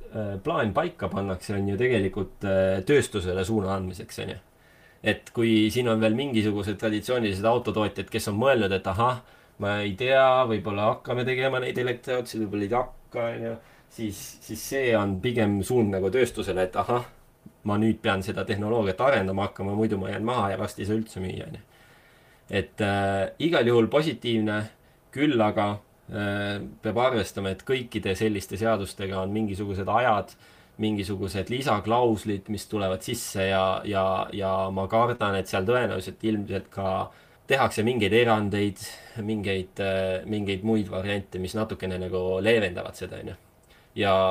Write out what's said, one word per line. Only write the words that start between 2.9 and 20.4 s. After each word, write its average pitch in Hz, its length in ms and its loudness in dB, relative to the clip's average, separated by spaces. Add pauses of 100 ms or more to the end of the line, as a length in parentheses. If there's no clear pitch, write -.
suuna 98 320 0
andmiseks, 92 420 -8
on 98 160 -8
ju. - 60 -16 (640)
Et - 300 -2
kui 110 360 4
siin 123 180 0
on 110 120 2
veel 110 160 4
mingisugused 104 640 0
traditsioonilised 107 640 0
autotootjad, 110 640 0
kes 113 180 -4
on 104 120 -2
mõelnud, 117 320 4
et 95 140 -2
ahah, 117 320 0 (400)
ma 101 220 -2
ei 101 140 -2
tea, 127 280 4 (240)
võib-olla 104 480 0
hakkame 123 300 -4
tegema 131 360 0
neid 127 180 -4
elektriautosid, 123 640 -4
võib-olla 104 240 -2
ei 101 80 -4
hakka, 120 540 -4
on 117 180 -6
ju, 113 80 -4 (380)
siis, 107 320 -8 (180)
siis - 300 -10
see 131 260 2
on 101 240 0
pigem 110 420 2
suund 113 300 2
nagu 95 180 0
tööstusele, 98 540 0
et 92 120 -4
ahah, 120 280 0 (580)
ma 104 160 0
nüüd 110 220 2
pean 98 220 0
seda 95 220 -4
tehnoloogiat 104 560 0
arendama 98 460 2
hakkama, 98 300 -6
muidu 107 220 2
ma 95 120 -4
jään 101 140 -4
maha 113 260 0